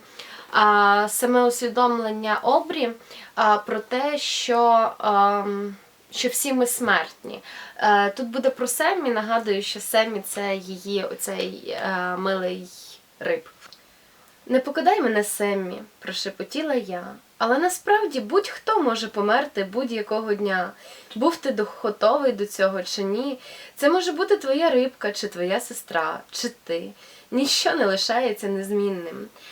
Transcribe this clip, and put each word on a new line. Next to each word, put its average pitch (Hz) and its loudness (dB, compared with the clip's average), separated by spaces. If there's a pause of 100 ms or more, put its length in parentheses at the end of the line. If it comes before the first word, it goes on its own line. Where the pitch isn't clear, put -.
(520)
А, 208 6
саме 247 4
усвідомлення 233 0
Обрі, 311 2 (460)
а, 214 4
про 214 -4
те, 269 -2
що, 233 2 (120)
ем, 202 2 (360)
що - -2
всі 269 -2
ми 247 2
смертні. 202 -2 (360)
Е, 202 4
тут 240 -6
буде 254 0
про 247 -4
Семмі, 320 0
нагадую, 214 0
що 202 -8
Семмі — 220 0
це 202 -4
її 190 -6
оцей, - -8
е, 180 -2
милий 185 -4 (520)
риб. - -4 (960)
«Не 254 4
покидай 320 2
мене, 214 2
Семмі», — 202 -4 (180)
прошепотіла 240 -6
я. 185 -4 (340)
Але 240 2
насправді 359 0
будь-хто 370 0
може 226 0
померти 214 0
будь-якого 220 -2
дня. 196 -2 (440)
Був 285 2
ти - -4
до-, 208 -2 (140)
готовий 240 2
до 202 -2
цього 190 0
чи 202 -6
ні? 247 -4 (360)
Це 285 4
може 349 2
бути 370 2
твоя 285 2
рибка, 262 0
чи - -6
твоя 180 -2
сестра, 165 -4 (120)
чи - -6 (140)
ти. 175 -6 (420)
Ніщо 277 2
не 269 2
лишається 208 0
незмінним. 196 -2 (240)